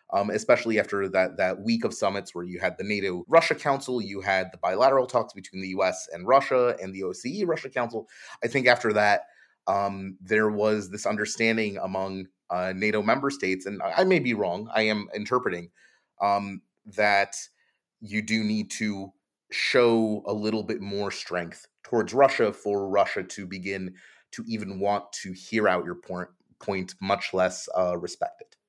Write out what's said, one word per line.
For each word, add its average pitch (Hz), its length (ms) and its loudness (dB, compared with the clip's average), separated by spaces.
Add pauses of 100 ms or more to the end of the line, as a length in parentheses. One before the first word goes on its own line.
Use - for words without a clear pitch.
(120)
um, 101 200 2
especially 110 480 2
after 98 300 -2
that, 92 280 0
that 95 240 0
week 113 240 0
of 104 80 -4
summits 98 400 -4
where 87 100 -8
you 90 160 -10
had 90 180 -2
the 95 60 -12
nato 98 440 -2
Russia 160 260 4
Council, 135 480 -2
you 98 200 -8
had 95 300 2
the - 60 -18
bilateral 123 480 4
talks 117 280 0
between 95 280 -12
the 95 80 -6
U 92 140 0
S 92 280 0
and 87 160 -8
Russia 127 540 4
and 95 120 -8
the 95 100 -8
O 90 80 -4
S - 80 -12
C 170 220 -6
E 190 40 -2
Russia 156 240 -4
Council. 117 380 -6 (360)
I 120 40 0
think 127 180 0
after 120 280 4
that, 104 320 4 (420)
um, 98 520 -2
there 107 300 2
was 104 400 0
this 101 160 -8
understanding 107 720 0
among, 95 500 -4 (220)
uh, 90 260 -2
nato 107 280 0
member 135 260 0
states, 92 380 -4
and 101 160 -8
I, 95 180 0
I - 40 4
may 185 140 6
be 123 140 0
wrong, 101 400 -2
I 110 100 2
am 107 300 0
interpreting, 104 560 -4 (500)
um, 101 420 0 (340)
that 101 400 4 (640)
you 107 220 -4
do 110 240 0
need 107 260 -2
to 98 400 -6 (400)
show 113 720 4
a 101 60 -2
little 107 320 0
bit 101 160 -4
more 101 320 -4
strength - 560 -8 (160)
towards 113 300 0
Russia 123 400 6
for 101 340 -2
Russia 98 360 2
to 95 220 -12
begin 92 500 -8 (360)
to 113 160 -10
even 101 320 -6
want 101 320 0 (120)
to 95 100 -10
hear 104 340 0
out 90 160 4
your 87 120 -8
point, 90 340 -8 (300)
point, 95 420 -4
much 98 320 0
less, 92 340 0 (100)
uh, 90 200 2
respect - 420 -6
it. - 160 -20 (140)